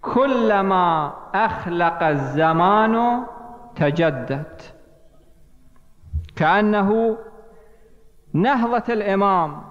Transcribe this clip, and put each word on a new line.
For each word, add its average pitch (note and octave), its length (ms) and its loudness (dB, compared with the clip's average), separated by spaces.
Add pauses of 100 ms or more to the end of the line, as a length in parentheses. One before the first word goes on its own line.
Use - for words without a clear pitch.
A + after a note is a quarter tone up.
كلما G3 1120 0 (200)
أخلق F3 680 -2
الزمان F3 1200 2 (500)
تجدد. D3 840 -2 (1700)
كأنه G#3 800 2 (1120)
نهضة A#3 600 0
الإمام G3 800 0